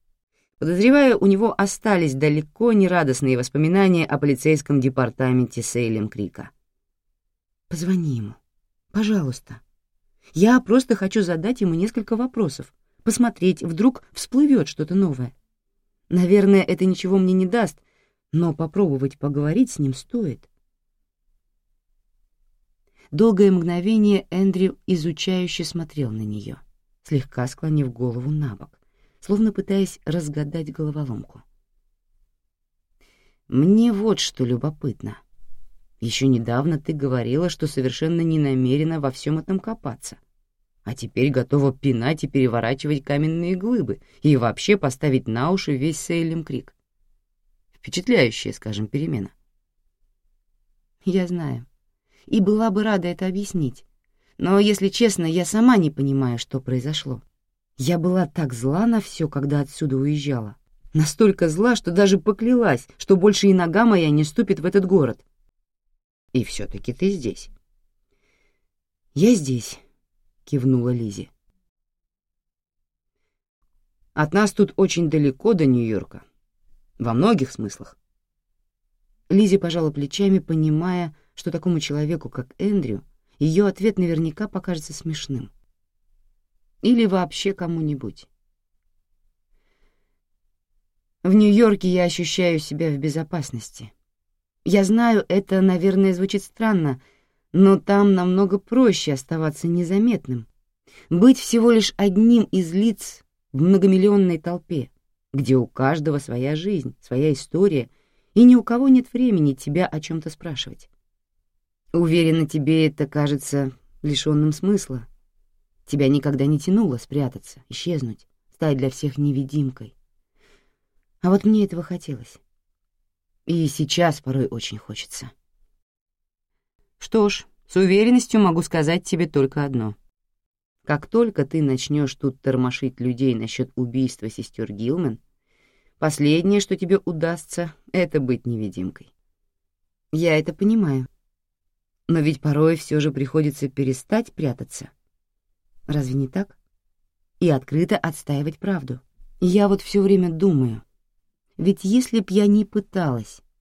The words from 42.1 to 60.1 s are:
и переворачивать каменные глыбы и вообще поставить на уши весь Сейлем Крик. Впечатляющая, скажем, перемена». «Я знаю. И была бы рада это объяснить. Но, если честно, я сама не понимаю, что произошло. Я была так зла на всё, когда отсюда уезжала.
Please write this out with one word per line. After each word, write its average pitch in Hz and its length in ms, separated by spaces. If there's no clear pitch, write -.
и 147 40
переворачивать 131 760
каменные 160 520
глыбы 190 440
и 147 160
вообще 120 400
поставить 131 500
на 120 240
уши 190 240
весь 147 240
Сейлем 165 440
Крик. - 320
Впечатляющая, 143 800
скажем, 107 340
перемена». 131 440
«Я 185 240
знаю. 147 380
И 220 120
была 214 300
бы 208 140
рада 196 240
это 175 180
объяснить. 185 580
Но, 185 220
если 202 300
честно, 196 360
я 165 180
сама 233 340
не 160 120
понимаю, 135 480
что 131 240
произошло. 127 600
Я 156 200
была 180 300
так 143 260
зла 139 320
на 226 160
всё, - 260
когда 143 340
отсюда 139 360
уезжала. 139 580